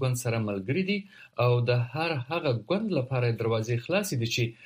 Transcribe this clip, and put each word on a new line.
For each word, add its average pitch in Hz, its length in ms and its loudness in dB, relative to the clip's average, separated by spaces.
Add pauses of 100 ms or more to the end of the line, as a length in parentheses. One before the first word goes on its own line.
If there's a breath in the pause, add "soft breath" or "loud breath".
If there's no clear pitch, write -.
ګوند 127 220 0
سره 113 240 0
ملګري 104 420 0
دي 208 80 0 (480 loud breath)
او 123 60 6 (180)
د - 20 2 (220)
هر 160 180 -2 (180)
هغه 156 220 0 (180)
ګوند 196 300 0
لپاره 123 280 0
یې 113 140 0
دروازې 113 420 0
خلاصې 190 380 -2
دي 113 120 0
چې 123 100 0 (220 loud breath)